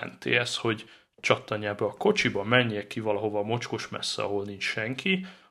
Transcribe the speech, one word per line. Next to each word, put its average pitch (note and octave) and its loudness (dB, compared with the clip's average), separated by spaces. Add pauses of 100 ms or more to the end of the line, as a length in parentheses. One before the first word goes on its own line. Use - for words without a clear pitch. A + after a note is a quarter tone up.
N - -10
T A#2+ 2
S, - -2
hogy A2 -2 (300)
csattanjál G#2 0
be G#2+ 0
a G2 0
kocsiba, A#2 4
menjél A2+ 2
ki - -8
valahova G#2 0
a G#2 0
mocskos A2+ -2
messze, - -6
ahol G2+ -2
nincs G2+ -8
senki, C3+ -2 (260)